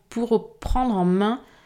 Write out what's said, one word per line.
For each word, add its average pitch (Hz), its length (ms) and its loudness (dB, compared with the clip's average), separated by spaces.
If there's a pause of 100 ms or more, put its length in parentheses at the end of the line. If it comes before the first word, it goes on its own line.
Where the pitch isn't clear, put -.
pour 233 500 -2
prendre 254 360 0
en 180 100 2
main 208 360 2 (240)